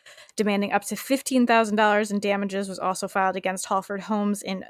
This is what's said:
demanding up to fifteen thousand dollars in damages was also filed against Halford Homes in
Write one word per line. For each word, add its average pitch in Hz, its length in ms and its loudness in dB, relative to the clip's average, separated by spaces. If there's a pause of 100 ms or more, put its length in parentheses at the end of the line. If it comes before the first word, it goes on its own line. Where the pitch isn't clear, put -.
(360)
demanding 202 380 0
up 202 120 2
to 214 100 -6
fifteen 254 520 2
thousand 226 280 4
dollars 214 360 4
in 202 80 0
damages 196 500 -2
was 185 80 -8
also 185 300 -4
filed 190 280 0
against 190 300 -4
Halford 190 360 -4
Homes 208 420 -2
in 190 260 -8